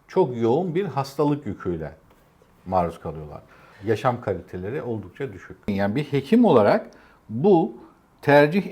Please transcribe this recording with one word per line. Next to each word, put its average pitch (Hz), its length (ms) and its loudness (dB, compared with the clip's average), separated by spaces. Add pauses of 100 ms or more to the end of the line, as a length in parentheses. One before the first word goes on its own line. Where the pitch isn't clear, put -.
çok 147 280 0
yoğun 143 380 0
bir 190 100 -2
hastalık 143 640 -4
yüküyle 82 460 -8 (720)
maruz 90 340 -2
kalıyorlar, 76 420 -12 (440)
yaşam 117 340 -2
kaliteleri 95 640 -8
oldukça 110 500 -10
düşük. 92 240 -20 (120)
Yani 101 280 -2
bir 147 80 -2
hekim 180 400 2
olarak 147 460 4 (380)
bu 170 440 2 (500)
tercih 147 500 4